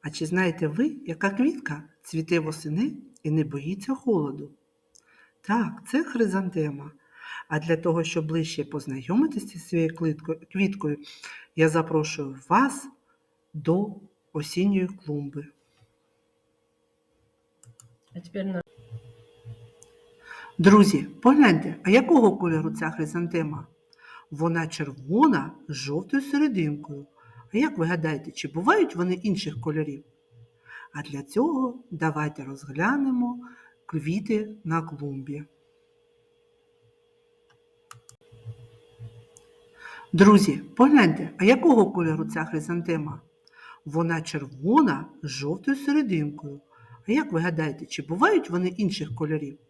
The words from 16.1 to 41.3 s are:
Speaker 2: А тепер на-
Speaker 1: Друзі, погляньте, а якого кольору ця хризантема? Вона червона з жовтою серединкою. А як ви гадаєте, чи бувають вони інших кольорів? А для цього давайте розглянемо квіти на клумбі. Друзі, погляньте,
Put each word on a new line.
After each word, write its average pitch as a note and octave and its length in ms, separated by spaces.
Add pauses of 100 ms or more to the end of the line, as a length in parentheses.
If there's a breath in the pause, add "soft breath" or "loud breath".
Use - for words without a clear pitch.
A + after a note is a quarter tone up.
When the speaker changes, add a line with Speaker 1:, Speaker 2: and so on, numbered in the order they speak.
Speaker 2:
А F3 40
тепер F#3+ 260
на- F#3 160 (2000 loud breath)
Speaker 1:
Друзі, G3 440 (200)
погляньте, A#3 600
а F#3 80
якого A#3+ 460
кольору D#3+ 340
ця D#3 200
хризантема? E3 760 (640 loud breath)
Вона E3 360
червона D#3 840 (160)
з D3+ 60
жовтою D3 480
серединкою. D#3 840 (480 soft breath)
А G#3 40
як D4 200
ви D#3+ 80
гадаєте, D#3+ 440
чи - 180
бувають B3+ 480
вони F3+ 180
інших E3 460
кольорів? D3+ 440 (880 loud breath)
А D3 100
для C#3+ 200
цього C4 680
давайте D3+ 540
розглянемо A#3+ 960 (460 loud breath)
квіти G#3 800
на D#3+ 180
клумбі. C#3+ 640 (4000 loud breath)
Друзі, G3 480 (160)
погляньте, A3+ 600